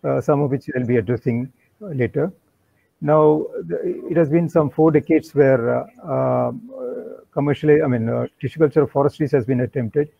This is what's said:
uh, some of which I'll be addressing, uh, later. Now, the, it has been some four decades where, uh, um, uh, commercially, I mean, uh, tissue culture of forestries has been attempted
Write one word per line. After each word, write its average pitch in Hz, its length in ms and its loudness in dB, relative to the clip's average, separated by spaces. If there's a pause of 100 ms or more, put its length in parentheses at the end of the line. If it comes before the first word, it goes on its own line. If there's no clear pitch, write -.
uh, 135 180 -2
some 143 200 0
of 143 100 0
which 135 240 -6
I'll 127 100 -2
be 123 120 2
addressing, 120 540 -2 (300)
uh, 208 60 -14
later. 143 440 -2 (680)
Now, 151 460 2 (200)
the, 165 140 -6 (300)
it 165 80 0
has 165 100 4
been 165 220 0
some 151 200 2
four 160 220 2
decades 156 420 0
where, 123 460 2
uh, 131 720 -4
um, 120 260 -14
uh, - 460 -12 (100)
commercially, 147 500 2
I 156 60 0
mean, 117 220 -2
uh, 120 180 -2 (140)
tissue 139 180 -8
culture 151 220 4
of 139 100 0
forestries 143 400 -2
has 131 140 0
been 123 160 0
attempted 127 480 -4 (100)